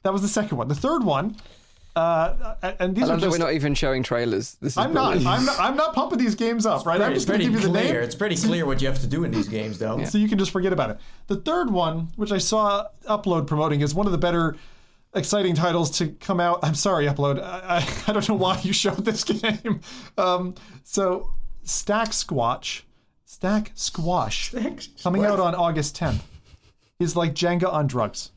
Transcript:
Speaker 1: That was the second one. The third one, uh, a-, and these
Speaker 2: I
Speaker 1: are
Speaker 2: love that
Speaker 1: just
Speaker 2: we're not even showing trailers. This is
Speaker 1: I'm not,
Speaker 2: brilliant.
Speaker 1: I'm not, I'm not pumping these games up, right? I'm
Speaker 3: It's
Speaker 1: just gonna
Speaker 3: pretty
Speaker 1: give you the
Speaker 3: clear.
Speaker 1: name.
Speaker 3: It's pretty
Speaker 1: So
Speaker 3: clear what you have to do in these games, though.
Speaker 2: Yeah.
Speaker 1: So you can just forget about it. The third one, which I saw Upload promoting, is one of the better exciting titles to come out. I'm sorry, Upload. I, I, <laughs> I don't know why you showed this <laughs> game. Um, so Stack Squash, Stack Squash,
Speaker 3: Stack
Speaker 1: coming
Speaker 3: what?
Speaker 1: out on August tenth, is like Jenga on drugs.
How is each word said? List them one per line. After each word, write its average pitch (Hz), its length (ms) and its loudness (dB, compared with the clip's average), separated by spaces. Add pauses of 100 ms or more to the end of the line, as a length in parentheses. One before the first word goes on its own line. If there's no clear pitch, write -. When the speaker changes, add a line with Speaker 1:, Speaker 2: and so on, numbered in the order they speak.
Speaker 1:
That 190 80 2
was 196 120 0
the 208 40 0
second 208 300 0
one. 117 120 -2
The 147 60 0
third 269 280 0
one, 175 320 0 (600)
uh, 165 680 2
a-, 185 180 -4
and 185 140 0
these 240 80 2
Speaker 2:
I 254 40 4
Speaker 1:
are - 40 2
Speaker 2:
love 165 100 2
that 190 60 2
Speaker 1:
just 170 120 2
Speaker 2:
we're 170 60 2
not 143 80 0
even 143 220 0
showing 131 260 0
trailers. 120 580 0
This 139 140 -4
is - 40 -2
Speaker 1:
I'm 247 160 0
not, 269 180 2
Speaker 2:
brilliant. 180 160 2
Speaker 1:
I'm 233 180 4
not, 269 140 0
I'm 254 180 2
not 320 160 2
pumping 277 240 0
these 226 180 2
games 226 300 0
up, 165 200 0
right? 170 140 2
I'm 226 120 2
Speaker 3:
It's - 80 0
Speaker 1:
just - 80 -2
gonna 170 120 2
Speaker 3:
pretty 247 120 2
Speaker 1:
give 220 100 2
you 190 60 2
the 170 120 4
Speaker 3:
clear. 277 140 2
Speaker 1:
name. 233 100 0
Speaker 3:
It's - 120 -4
pretty 180 220 -2
Speaker 1:
So 170 100 0
Speaker 3:
clear 170 180 2
what 131 160 2
you 135 60 2
have 131 140 2
to 127 60 2
do 156 160 0
in 123 80 -2
these 104 160 0
games, 107 320 -6
though. 113 200 -2
Speaker 2:
Yeah. - 60 -4
Speaker 1:
So - 120 0
you 214 100 4
can 214 120 2
just 190 120 0
forget 185 220 0
about 131 160 0
it. 107 80 -6 (300)
The 196 80 0
third 320 340 0
one, 165 460 0
which 208 160 -4
I 190 80 0
saw 208 480 0 (200)
Upload 190 400 0
promoting, 151 340 2
is 147 120 0
one 196 140 2
of 190 40 2
the 170 60 2
better 170 380 2 (580)
exciting 190 420 2
titles 170 440 2
to 170 80 0
come 175 320 -2
out. 175 240 2
I'm 151 120 2
sorry, 160 300 2
Upload. 143 360 0
I, 180 360 -2
I, 139 100 0 (200)
<laughs> - 0 -
I 208 60 0
don't 208 140 0
know 214 80 2
why 185 280 2
you 196 100 0
showed 196 320 0
this 214 180 -2
<laughs> - 20 -4
game. 214 560 -2 (360)
Um, 180 380 0 (280)
so 190 460 -2 (340)
Stack 214 500 -2
Squash, - 720 -2 (400)
Stack 214 500 -2
Squash, 160 720 -2
Speaker 3:
Stack 254 300 -6 (240)
Speaker 1:
coming 185 180 2
Speaker 3:
what? 208 100 4
Speaker 1:
out 196 100 2
on 175 140 2
August 160 420 -2
tenth, 131 260 -2 (760)
is 170 160 0
like 170 200 2
Jenga 175 360 2
on 151 160 0
drugs. 120 500 -4